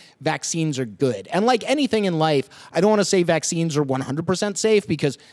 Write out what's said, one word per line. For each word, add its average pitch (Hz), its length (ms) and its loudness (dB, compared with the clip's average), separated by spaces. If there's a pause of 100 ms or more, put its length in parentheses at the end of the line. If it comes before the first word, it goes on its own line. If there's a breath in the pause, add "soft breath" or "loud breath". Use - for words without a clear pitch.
(220 loud breath)
vaccines 156 580 -4
are 131 60 -4
good. 104 480 -2
And 196 120 0
like 240 240 2
anything 247 360 0
in 170 140 0
life, 156 280 2 (240 loud breath)
I 165 80 -2
don't 196 120 4
wanna 208 120 2
say 185 200 2
vaccines 165 520 -2
are 147 80 2
one 131 160 -2
hundred 135 260 -4
percent 190 320 -2
safe 214 300 2
because 143 300 -2 (140 soft breath)